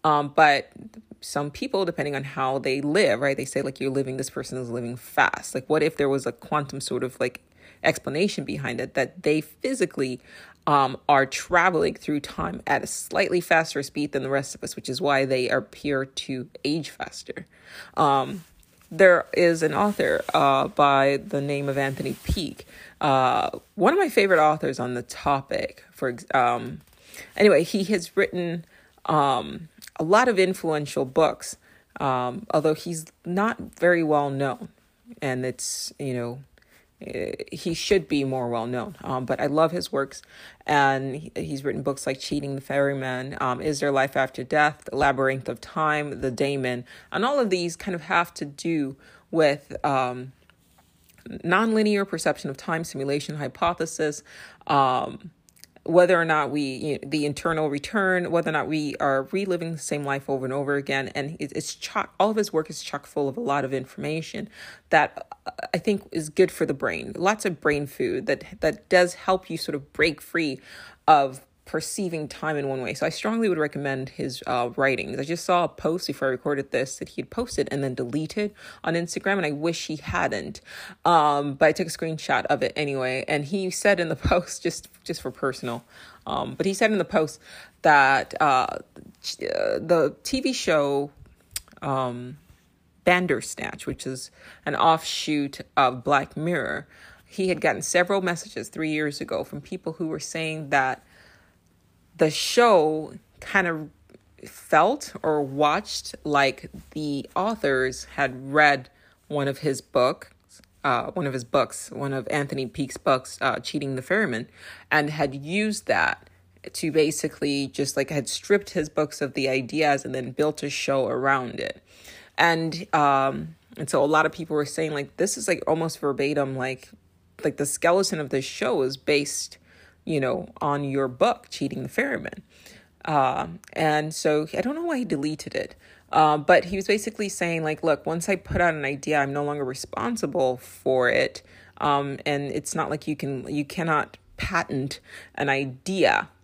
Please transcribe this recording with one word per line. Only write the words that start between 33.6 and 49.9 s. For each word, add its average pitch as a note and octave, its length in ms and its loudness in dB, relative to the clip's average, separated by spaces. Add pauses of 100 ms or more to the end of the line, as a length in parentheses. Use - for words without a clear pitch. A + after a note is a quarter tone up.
very E3+ 240 4
well D3 260 2
known, C#3 420 -4 (520)
and B2+ 240 -2
it's, - 520 -6
you C3+ 160 -4
know, A#2+ 240 -6 (600)
eh, - 320 -8 (200)
he E3 220 -4
should F#3 340 2
be C#3+ 160 2
more C3 240 -2
well A#2 180 -2
known. B2+ 380 -6
Um, C3 200 -4
but B2 160 -2
I D3 60 0
love D#3 260 2
his - 200 -6
works, C3+ 300 -4 (440)
and C3+ 500 2
he, D#3 200 -12
he's C#3+ 280 -6
written C#3+ 180 -4
books C3+ 240 -4
like C3+ 140 -4
Cheating C#3+ 340 -4
the C3+ 60 -8
Ferryman, C3+ 800 -2
um, B2+ 200 0
Is D3 200 -2
There C#3+ 100 2
Life C#3 260 2
After C3 280 0
Death, D3+ 460 2
The B2 60 -4
Labyrinth C3+ 520 2
of B2 120 -8
Time, D3+ 600 -2
The C3+ 100 0
Daemon, B2+ 540 -2 (280)
and G3+ 120 -2
all C#4+ 140 2
of A3+ 120 2
these F3 260 0
kind F#3 180 -6
of D#3+ 80 -8
have E3+ 320 2
to D#3+ 100 -6
do C#3+ 520 -4 (340)
with, D3 540 2
um, C3 480 0 (1120)